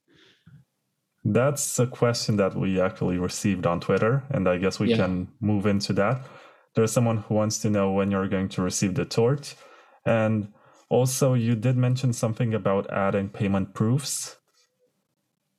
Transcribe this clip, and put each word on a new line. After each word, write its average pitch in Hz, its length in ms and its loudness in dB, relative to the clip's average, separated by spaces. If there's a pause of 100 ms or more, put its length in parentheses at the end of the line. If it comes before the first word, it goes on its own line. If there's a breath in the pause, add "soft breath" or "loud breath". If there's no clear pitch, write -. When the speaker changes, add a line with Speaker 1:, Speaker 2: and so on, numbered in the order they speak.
(1200 soft breath)
Speaker 1:
That's 120 540 0
a 123 80 4
question 120 500 0
that 95 180 2
we 92 260 0
actually 92 380 -2
received 90 480 -2
on 87 140 0
Twitter, 110 500 0
and 95 180 0
I 90 100 2
guess 92 200 -2
we 120 120 0
Speaker 2:
Yeah. 113 60 4
Speaker 1:
can 92 320 -2 (120)
move 104 240 0
into 101 300 0
that. 107 320 0 (480 loud breath)
There's 110 180 2
someone 117 260 2
who 107 160 -4
wants 107 260 0
to 107 100 0
know 98 220 2
when 98 180 0
you're 98 180 0
going 95 220 -2
to - 120 -4
receive 90 320 -2
the 85 120 -2
torch. 127 480 0 (500 soft breath)
And 110 480 0 (380 soft breath)
also, 131 420 2
you 117 220 2
did 123 240 0
mention 127 340 2
something 113 400 -2
about 98 400 0
adding 98 380 0
payment 98 440 -2
proofs. - 640 -2 (1200)